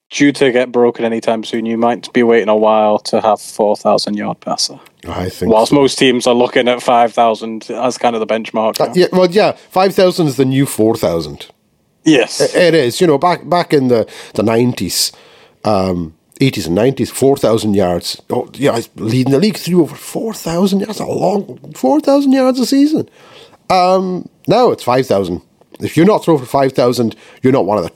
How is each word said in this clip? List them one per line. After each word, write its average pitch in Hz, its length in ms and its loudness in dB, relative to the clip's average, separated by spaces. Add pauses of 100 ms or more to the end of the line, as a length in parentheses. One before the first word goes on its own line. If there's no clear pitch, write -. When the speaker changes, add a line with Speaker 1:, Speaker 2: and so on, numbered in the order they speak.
(120)
Speaker 1:
due 143 220 2
to 135 180 2
get 123 200 0
broken 120 320 0
anytime 113 400 -2
soon. 113 220 -6
You 113 140 -4
might 117 340 -2
be 123 80 2
waiting 117 260 4
a 107 80 2
while 107 440 2
to - 220 -2
have 104 200 2
four 104 340 -2
thousand 104 420 -2
yard 104 220 -8
passer. - 400 -8 (280)
Speaker 2:
I 92 220 -6
think 92 220 -2
Speaker 1:
Whilst 110 200 4
Speaker 2:
so. 151 60 2
Speaker 1:
most 135 200 2
teams 123 300 2
are 120 80 2
looking 120 320 0
at 123 160 -2
five 120 280 2
thousand 113 600 -2
as 120 260 -4
kind 120 180 -2
of 110 40 -4
the 107 80 -4
benchmark 110 520 -2
Speaker 2:
Uh, 151 80 2
Speaker 1:
now. 117 80 -10
Speaker 2:
yeah, 180 160 4
well, 185 200 2
yeah, 180 220 2
five 190 420 -2
thousand 180 320 2
is 123 100 -4
the 135 80 4
new 135 220 0
four 110 280 0
thousand. 82 520 -4 (560)
Speaker 1:
Yes. 151 360 2
Speaker 2:
It, - 160 0
it 170 200 4
is. 123 260 0
You 180 60 4
know, 143 100 4
back, 151 320 -2
back 170 240 0
in 131 140 2
the, 117 200 2 (280)
the 104 80 0
nineties, 117 680 0 (520)
um, 92 500 -2 (280)
eighties 139 240 0
and 80 80 -2
nineties, 113 380 0
four 135 260 0
thousand 107 380 0
yards. 90 440 -2 (120)
Oh, 120 240 -6
yeah, 139 200 -2
he's - 200 -6
leading 127 360 -2
the 143 60 2
league 190 200 0
through 175 260 0
over 139 120 -4
four 220 380 -10
thousand 185 460 -2
yards. 208 180 -8
That's 175 120 -10
a - 40 -6
long, 185 460 -4 (160)
four 269 260 0
thousand 277 300 2
yards 262 280 2
a 240 60 0
season. 285 420 0 (600)
Um, 185 580 0 (200)
now 208 240 4
it's 107 120 -6
five 127 220 0
thousand. 95 380 -2 (380)
If 101 160 -4
you're 165 80 4
not 208 180 2
throwing 156 160 2
for 123 60 -8
five 135 280 0
thousand, 123 420 0 (260)
you're 131 120 4
not 113 120 2
one 104 120 0
of 87 60 -2
the 82 120 -6